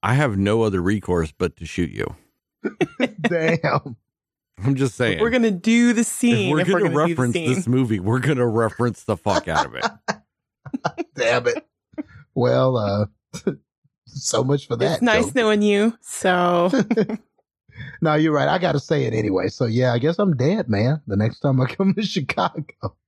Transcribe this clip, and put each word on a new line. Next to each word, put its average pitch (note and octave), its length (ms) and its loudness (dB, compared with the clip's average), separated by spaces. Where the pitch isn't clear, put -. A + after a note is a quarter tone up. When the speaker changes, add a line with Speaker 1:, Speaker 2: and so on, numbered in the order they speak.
Speaker 1:
I G#2 120 2
have C3 240 2
no G#2 240 2
other G2 200 0
recourse F2 540 0
but F2+ 200 -4
to E2+ 100 -14
shoot E2 240 -4
you. G1+ 240 -8
Speaker 2:
<laughs> - 580 -4
Damn. D#3+ 760 -2
Speaker 1:
I'm C3+ 100 2
just C3+ 220 -2
saying. G#2+ 240 0
Speaker 3:
We're A3+ 100 2
gonna A#3 200 2
do A#3 420 2
the A3+ 120 2
scene A3+ 440 0
Speaker 1:
If - 40 2
we're D#3 80 2
Speaker 3:
if F3 80 0
we're F#3+ 120 2
Speaker 1:
gonna - 40 2
Speaker 3:
gonna D#3+ 80 2
do - 20 -2
the D3+ 200 2
Speaker 1:
reference B2+ 200 0
Speaker 3:
scene. C3 200 0
Speaker 1:
this - 120 -4
movie, A#2 340 2
we're A2 200 0
gonna B2+ 260 0
reference A2+ 580 -2
the G#2+ 120 -2
fuck F#2 320 0
out E2 180 -2
of A#1 80 -14
it. C2 100 -8
Speaker 2:
<laughs> - 1080 -10
Damn B4 320 0
it. A#4+ 180 -4
Well, B2+ 420 2
uh, G#2 300 -2
<laughs> - 640 -10
so - 380 -4
much C#3 240 -2
for A#2+ 80 -4
that A#2+ 180 0
Speaker 3:
It's - 80 -2
nice G#3+ 240 2
Speaker 2:
joke. A#2 80 -12
Speaker 3:
knowing G#3+ 280 2
you, G#3 380 2
so. F3+ 760 0
Speaker 2:
<laughs> B3+ 40 2
No, D#3 120 2
you're D#3 180 2
right. C#3+ 160 2
I E3 100 2
gotta E3+ 220 0
say C#3+ 240 0
it A2 100 -4
anyway. G2 340 0
So, - 180 -2
yeah, A#2+ 260 2
I A#2+ 60 2
guess D#3 200 0
I'm F#3+ 180 2
dead, C#3+ 320 0
man, A#2+ 380 0
the G2 100 -2
next G#2+ 240 0
time C3 200 2
I B2+ 60 2
come G3 280 0
to A3 80 -4
<laughs> G#3 40 -2
Chicago. - 880 -6